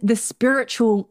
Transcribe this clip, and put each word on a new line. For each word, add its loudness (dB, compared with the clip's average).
the 2
spiritual 0